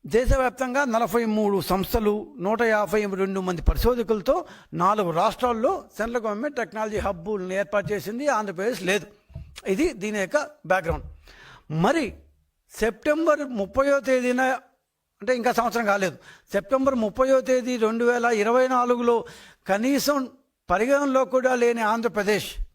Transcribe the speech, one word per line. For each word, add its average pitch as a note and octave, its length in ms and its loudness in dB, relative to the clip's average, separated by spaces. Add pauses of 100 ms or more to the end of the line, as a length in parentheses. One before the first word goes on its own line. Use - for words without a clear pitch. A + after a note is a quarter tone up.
దేశవ్యాప్తంగా C4 760 2
నలభై A#3 400 0
మూడు G#3+ 360 2
సంస్థలు, G#3 760 -2
నూట G#3+ 240 0
యాభై G#3 420 2
రెండు F#3+ 360 -2
మంది F3+ 220 -4
పరిశోధకులతో A3+ 840 0 (280)
నాలుగు F#3 360 2
రాష్ట్రాల్లో A3+ 720 0 (120)
సెంట్రల్ A#3 280 -4
గవర్నమెంట్ A#3 320 -4
టెక్నాలజీ G#3+ 420 -4
హబ్బుల్ని F#3 560 -4
ఏర్పాటు G3+ 380 -2
చేసింది. A3 340 -6
ఆంధ్రప్రదేశ్ G#3 560 -2
లేదు. F#3+ 240 0 (600)
ఇది B3 260 0
దీని G#3 260 -6
యొక్క A#3 320 -2 (160)
బ్యాక్‌గ్రౌండ్. D#3+ 380 -2 (680)
మరి G3+ 480 0 (520)
సెప్టెంబర్ D4 760 0
ముప్పయో C4+ 560 0
తేదీన, B3+ 400 0 (800)
అంటే B3 160 0
ఇంకా A#3 160 0
సంవత్సరం A#3 320 0
కాలేదు, G3 340 0 (340)
సెప్టెంబర్ C4 420 0
ముప్పయో B3+ 460 2
తేదీ B3+ 360 0
రెండు A3+ 280 0
వేల A#3+ 200 2
ఇరవై A#3+ 440 2
నాలుగులో A#3+ 560 2 (420)
కనీసం C4 640 0 (420)
పరిగణనలో C4 540 2
కూడా B3+ 300 2
లేని A#3+ 260 2
ఆంధ్రప్రదేశ్ G#3+ 760 0 (180)